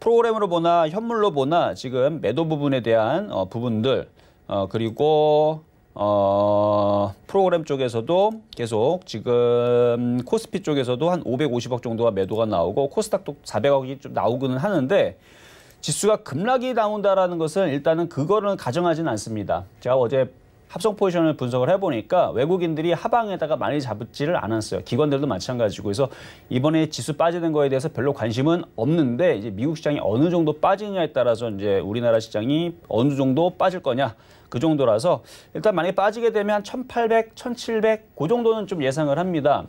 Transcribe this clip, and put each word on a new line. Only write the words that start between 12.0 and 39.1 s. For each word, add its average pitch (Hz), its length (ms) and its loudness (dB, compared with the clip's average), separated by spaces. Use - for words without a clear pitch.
매도가 101 340 -2
나오고 104 420 0
코스닥도 196 560 -4
사백억이 131 540 0
좀 123 160 -14
나오고는 127 420 0
하는데 135 600 0
지수가 202 400 0
급락이 247 500 -2
나온다라는 202 640 0
것은 165 320 0
일단은 165 400 0
그거는 196 480 0
가정하진 165 500 -2
않습니다. 101 580 -4
제가 123 160 0
어제 127 360 2
합성 208 280 -2
포지션을 170 400 2
분석을 127 320 0
해보니까 170 640 0
외국인들이 160 640 0
하방에다가 165 640 -2
많이 120 200 -2
잡지를 135 640 -4
않았어요. 107 420 -4
기관들도 143 420 0
마찬가지고. 110 580 -2
그래서 110 240 0
이번에 156 400 2
지수 147 300 -6
빠지는 165 340 0
거에 147 160 2
대해서 135 220 -2
별로 135 240 -2
관심은 135 500 0
없는데 139 600 2
이제 107 140 -6
미국 127 260 -4
시장이 147 260 -2
어느 123 280 2
정도 165 240 2
빠지느냐에 190 580 -2
따라서 120 380 0
이제 98 300 0
우리나라 113 400 0
시장이 147 540 -2
어느 131 280 2
정도 139 340 2
빠질 180 300 -2
거냐 127 340 -2
그 123 120 -6
정도라서 139 640 2
일단 196 220 0
만약에 185 200 0
빠지게 220 380 0
되면 208 240 0
한 208 80 -4
천팔백, 226 720 -2
천칠백 220 800 -2
그 147 120 -2
정도는 226 380 2
좀 170 160 -4
예상을 139 360 0